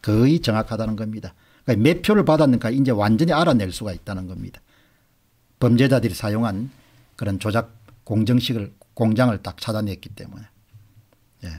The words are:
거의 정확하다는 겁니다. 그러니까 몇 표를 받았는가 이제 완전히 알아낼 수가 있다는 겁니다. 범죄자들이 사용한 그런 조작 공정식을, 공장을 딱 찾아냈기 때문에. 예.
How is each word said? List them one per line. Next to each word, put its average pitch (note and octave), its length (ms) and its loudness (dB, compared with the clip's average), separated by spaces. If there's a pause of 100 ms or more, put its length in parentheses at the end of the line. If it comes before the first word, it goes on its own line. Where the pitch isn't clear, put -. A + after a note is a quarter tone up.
거의 B2 400 4
정확하다는 A2 540 -2
겁니다. G#2+ 400 -10 (280)
그러니까 A2+ 200 0
몇 E3+ 180 4
표를 G#3 240 2
받았는가 C#3+ 460 4
이제 C3 180 0
완전히 A2 420 2
알아낼 C#3 400 2
수가 G2+ 220 -8
있다는 F#2 320 -10
겁니다. F2+ 340 -14 (1000)
범죄자들이 A#2+ 560 2
사용한 A2 560 -4 (440)
그런 G2 220 -4
조작 G#2+ 340 -2 (320)
공정식을, G#2+ 720 -2 (220)
공장을 A2 480 2
딱 - 180 -12
찾아냈기 G#2+ 480 -6
때문에. - 340 -18 (1000)
예. F2+ 160 -12